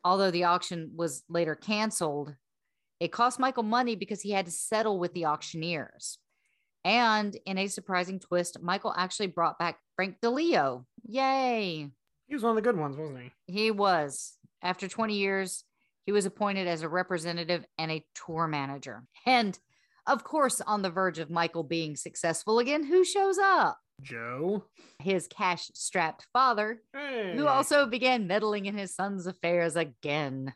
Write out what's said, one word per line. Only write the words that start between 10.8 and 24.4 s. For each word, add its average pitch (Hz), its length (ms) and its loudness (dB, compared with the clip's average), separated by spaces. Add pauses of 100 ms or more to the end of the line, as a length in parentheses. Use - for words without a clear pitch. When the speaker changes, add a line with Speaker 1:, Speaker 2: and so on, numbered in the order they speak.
Speaker 1:
Yay. 226 880 0 (380)
Speaker 2:
He 269 60 -8
was 247 100 -4
one 233 80 2
of 220 40 2
the 214 60 2
good 220 180 2
ones, 143 160 -2
wasn't 147 240 -8
he? 127 340 -16
Speaker 1:
He 214 180 2
was. 180 680 0 (240)
After 180 260 -4
twenty 214 300 -2
years, 196 480 -2 (400)
he 202 80 0
was 202 120 4
appointed 196 420 0
as 165 140 0
a 160 80 -4
representative 170 760 -2 (120)
and 160 140 -2
a 160 140 -4 (100)
tour 165 320 -2
manager. 139 560 -6 (220)
And, 233 340 2 (480)
of 254 160 2
course, 285 380 0
on 208 200 -2
the 190 80 -2
verge 175 300 0
of 151 100 -6
Michael 170 340 0
being 156 320 -4
successful 175 640 0
again, 285 240 0
who 349 200 6
shows 392 340 2
up? 370 400 4 (240)
Speaker 2:
Joe. 135 600 -4 (360)